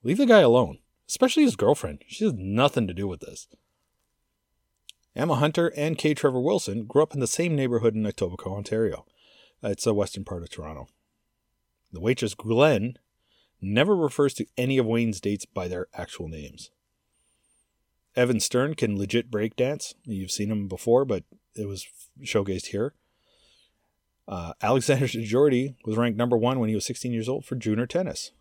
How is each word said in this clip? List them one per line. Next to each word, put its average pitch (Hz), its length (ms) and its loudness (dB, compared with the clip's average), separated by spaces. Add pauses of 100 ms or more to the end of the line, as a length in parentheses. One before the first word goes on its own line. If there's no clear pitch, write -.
Leave 147 140 0
the 277 80 4
guy 226 140 10
alone, 120 400 6 (280)
especially 262 360 2
his 262 120 4
girlfriend. - 520 0
She - 160 -6
has 196 100 2
nothing 107 540 2
to 90 60 -6
do 98 140 -4
with 87 140 -8
this. - 260 -16 (1700)
Emma 143 200 0
Hunter 156 400 2
and 151 220 -2
K. 151 160 2
Trevor 131 260 2
Wilson 123 460 -2
grew 139 160 2
up 156 120 0
in 143 60 -4
the 120 80 0
same 170 280 -2
neighborhood 117 400 2
in 110 80 -2
Etobicoke, 95 520 -6
Ontario. 107 500 -2 (560)
It's 104 260 -2
a 113 60 2
western 101 300 -2
part 87 200 -10
of 82 60 -16
Toronto. 76 380 -14 (1040)
The 90 80 -14
waitress, 113 360 -2
Glenn, 120 640 2 (600)
never 123 360 2
refers 147 400 2
to - 100 -4 (100)
any 131 220 0
of 127 80 4
Wayne's 113 340 0
dates 101 260 -4
by 92 220 -8
their 90 260 -6
actual 85 340 -10
names. 78 420 -14 (1500)
Evan 123 240 2
Stern 139 360 0
can 104 220 -2
legit 113 340 -2
breakdance. 117 640 -4 (100)
You've 95 280 -8
seen 104 200 -4
him 101 160 -4
before, 117 380 2
but 101 180 -2 (320)
it 107 120 -8
was 98 200 -12 (360)
showcased 98 440 -2
here. 113 260 -4 (1400)
Uh, 87 320 -8
Alexander 131 460 2
<laughs> - 0 -
Sjordy 127 760 2
was 107 140 -2
ranked 117 200 0
number 120 200 2
one 123 220 2
when 110 100 2
he 110 60 0
was 98 100 -2
sixteen 123 260 -6
years 113 160 -4
old 131 180 -6
for 131 100 -8
junior 113 320 0
tennis. - 540 -4